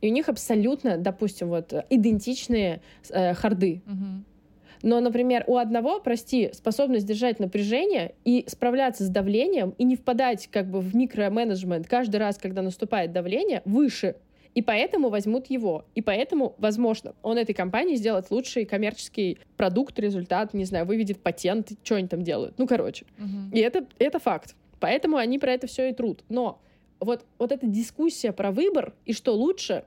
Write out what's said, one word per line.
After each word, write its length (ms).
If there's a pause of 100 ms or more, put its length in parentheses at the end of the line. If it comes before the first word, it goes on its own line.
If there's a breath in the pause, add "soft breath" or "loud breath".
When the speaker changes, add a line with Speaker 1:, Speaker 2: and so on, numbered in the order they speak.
Speaker 1:
и 80
у 20
них 160
абсолютно, 680
допустим, 520
вот, 220
э, 200
идентичные, 880 (300 loud breath)
э, 240
харды. 500
Speaker 2:
Мгм. 400 (580 loud breath)
Speaker 1:
Но, 160
например, 480
у 100
одного, 420
прости, 540
способность 520
держать 340
напряжение 760 (100)
и 220
справляться 560
с 60
давлением, 680
и 60
не 120
впадать, 560
как 200
бы, 80
в 160
микроменеджмент 920
каждый 300
раз, 220
когда 240
наступает 500
давление, 520
выше. 500 (400 soft breath)
И 80
поэтому 460
возьмут 420
его. 340 (100)
И 60
поэтому, 560
возможно, 640
он 160
этой 160
компании 420
сделает 360
лучший 340
коммерческий 720 (180)
продукт, 440
результат, 560
не 100
знаю, 200
выведет 360
патент, 500 (120)
что 120
они 120
там 160
делают. 340
Ну, 100
короче. 380 (120)
Speaker 2:
Мгм. 360
Speaker 1:
И 60
это, 260 (140)
это 200
факт. 360 (240)
Поэтому 380
они 220
про 140
это 140
все 220
и 40
трут. 340
Но 320 (400 soft breath)
вот, 260 (140)
вот 120
эта 140
дискуссия 680
про 200
выбор 420 (120)
и 80
что 200
лучше 540